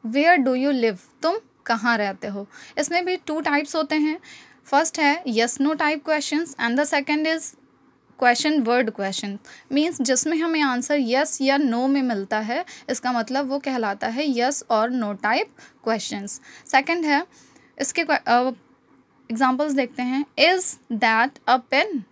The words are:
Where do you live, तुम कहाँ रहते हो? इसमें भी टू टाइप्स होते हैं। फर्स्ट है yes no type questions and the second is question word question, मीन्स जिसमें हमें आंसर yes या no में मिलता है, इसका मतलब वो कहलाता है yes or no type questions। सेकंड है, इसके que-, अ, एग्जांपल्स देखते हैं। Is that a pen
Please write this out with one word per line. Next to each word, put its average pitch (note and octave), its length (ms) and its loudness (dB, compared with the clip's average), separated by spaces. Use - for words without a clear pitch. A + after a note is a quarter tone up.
Where D4 320 4
do C4 160 2
you C4+ 160 0
live, A3+ 280 0
तुम F4 160 0
कहाँ A3+ 320 0
रहते G3+ 300 -4
हो? G3+ 220 -10
इसमें E4+ 280 0
भी F#4 100 -2
टू D#4+ 260 -4
टाइप्स C#4+ 340 -2
होते D#4 200 0
हैं। D#4 240 0
फर्स्ट D#4 340 2
है D4+ 240 2
yes A#3 340 0
no C#4 180 0
type D4+ 280 -2
questions D4+ 520 -2
and A#3 200 -2
the C#4+ 180 0
second D4+ 440 0
is - 180 -6
question B3+ 420 4
word A#3 260 2
question, G3 460 -4
मीन्स D4+ 300 0
जिसमें C4+ 360 2
हमें D#4+ 240 0
आंसर C4+ 380 0
yes C4 420 0
या C4+ 160 2
no B3+ 300 0
में C#4 140 2
मिलता G#3+ 380 -2
है, A#3+ 260 -4
इसका B3+ 220 -4
मतलब B3+ 360 -2
वो C#4 120 -2
कहलाता A3+ 480 -4
है B3+ 200 -2
yes B3 440 0
or A3 180 2
no A#3 240 -4
type A#3 320 0
questions। G#3 400 -4
सेकंड D#4+ 340 2
है, D4+ 220 2
इसके D4+ 240 -2
que-, D#4 240 0
अ, B3 220 4
एग्जांपल्स B3+ 400 0
देखते B3+ 320 -2
हैं। C4 220 -2
Is F4+ 380 2
that A3+ 360 2
a B3+ 100 4
pen D#4 280 0